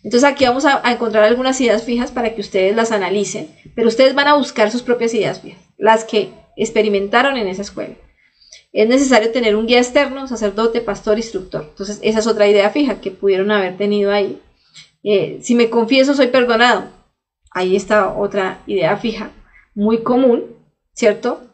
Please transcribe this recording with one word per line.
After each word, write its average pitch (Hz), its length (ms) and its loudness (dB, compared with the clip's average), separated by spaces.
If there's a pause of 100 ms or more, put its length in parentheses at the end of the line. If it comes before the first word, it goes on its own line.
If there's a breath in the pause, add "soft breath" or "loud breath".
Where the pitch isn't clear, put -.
Entonces 240 200 2
aquí 269 220 2
vamos 262 200 0
a, 277 220 2
a 247 60 2
encontrar 220 300 2
algunas 254 380 2
ideas 233 220 2
fijas 240 280 -4
para 226 220 -4
que 208 80 -10
ustedes 196 340 0
las 226 160 0
analicen, 202 580 -4 (260 loud breath)
pero 233 120 2
ustedes 262 280 4
van 285 120 2
a 294 80 6
buscar 220 360 0
sus 240 100 -6
propias 233 320 -2
ideas 185 280 -4
fijas, - 180 -20 (180)
las 220 280 2
que - 240 -2 (260)
experimentaron 220 840 0
en 208 100 -4
esa 190 140 -8
escuela. - 340 -12 (760 soft breath)
Es 214 160 2
necesario 247 440 2
tener 226 240 0
un 226 120 -2
guía 247 120 4
externo, 269 480 0
sacerdote, 226 540 -2
pastor, 214 360 -2
instructor. - 520 -8
Entonces 202 320 -12
esa 220 180 0
es 220 80 -2
otra 208 200 2
idea 202 220 4
fija 254 320 -2
que 190 100 -8
pudieron 196 400 0
haber 185 260 -2
tenido 202 340 0
ahí. 208 300 -2 (600 soft breath)
Eh, 196 380 -2
si 240 140 0
me 233 140 2
confieso, 262 440 2
soy 269 140 2
perdonado. 240 580 2 (680)
Ahí 185 240 -2
está 196 380 0
otra 196 540 -4
idea 190 300 0
fija, 214 340 -8 (440 soft breath)
muy 220 280 0
común, 247 420 2 (480)
¿cierto? 233 480 0 (120)